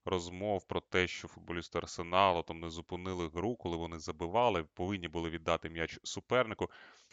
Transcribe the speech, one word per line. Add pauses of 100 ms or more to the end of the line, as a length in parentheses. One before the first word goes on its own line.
розмов
про
те,
що
футболісти
Арсеналу
там
не
зупинили
гру,
коли
вони
забивали,
повинні
були
віддати
м'яч
супернику. (440)